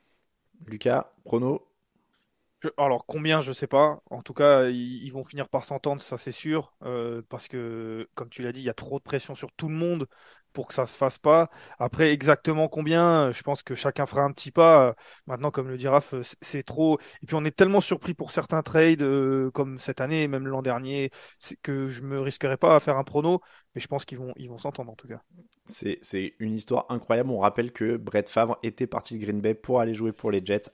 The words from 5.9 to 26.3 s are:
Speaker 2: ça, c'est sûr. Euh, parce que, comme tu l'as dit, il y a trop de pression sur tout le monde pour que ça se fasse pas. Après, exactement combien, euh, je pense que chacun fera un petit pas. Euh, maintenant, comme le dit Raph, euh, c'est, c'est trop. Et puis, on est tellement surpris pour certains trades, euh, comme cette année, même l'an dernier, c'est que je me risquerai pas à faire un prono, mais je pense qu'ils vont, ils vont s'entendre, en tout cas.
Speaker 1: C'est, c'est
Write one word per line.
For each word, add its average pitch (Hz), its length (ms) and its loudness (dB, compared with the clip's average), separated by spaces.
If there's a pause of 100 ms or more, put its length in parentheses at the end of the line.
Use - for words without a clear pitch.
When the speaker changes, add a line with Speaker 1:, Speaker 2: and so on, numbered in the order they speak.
Speaker 2:
ça, - 160 -10
c'est - 140 -12
sûr. - 420 -6 (120)
Euh, 117 420 -8
parce - 220 -14
que, 113 640 -10
comme 117 140 -12
tu - 140 -14
l'as 123 100 -6
dit, 131 80 -12
il 127 40 -10
y 123 40 0
a 113 40 -6
trop - 240 -10
de - 60 -10
pression 139 320 -6
sur - 180 -14
tout 160 140 -8
le 156 80 -4
monde 165 320 -2 (440)
pour 131 160 -10
que - 60 -16
ça 127 140 0
se - 100 -16
fasse 135 220 -2
pas. 160 320 6 (260)
Après, 151 340 2
exactement 156 560 2
combien, 160 600 2
euh, 120 60 -2
je - 100 -12
pense 143 180 -4
que 127 140 -10
chacun 139 320 -2
fera 143 160 0
un 139 80 0
petit - 200 -12
pas. 160 380 10
Euh, 113 40 -2 (340)
maintenant, 131 240 -6
comme 131 180 -6
le 127 80 -8
dit 127 100 -6
Raph, 139 280 2
euh, 123 80 -8
c'est, - 180 -16
c'est 139 220 -8
trop. 156 340 2 (240)
Et 143 60 -16
puis, 160 80 -4
on 151 100 -2
est 151 100 -4
tellement 190 260 6
surpris - 340 -4
pour 139 160 -10
certains 160 320 -2
trades, 160 400 4
euh, 135 480 0
comme 135 260 -4
cette 135 240 -8
année, 151 260 -2
même 135 200 -4
l'an 135 160 -6
dernier, 131 480 -4 (260)
c'est - 240 -16
que 135 260 -4
je 123 140 -10
me 139 180 -8
risquerai 135 380 -4
pas 170 180 8
à 147 40 10
faire 139 180 0
un 139 60 -2
prono, 165 380 0 (340)
mais 131 40 -8
je - 80 -10
pense 139 180 -6
qu'ils 127 120 -16
vont, 127 200 -12
ils 127 120 -16
vont 117 80 -16
s'entendre, 127 340 -10
en 110 40 -20
tout - 120 -20
cas. 113 140 -16 (460)
Speaker 1:
C'est, - 340 -8
c'est 95 380 -6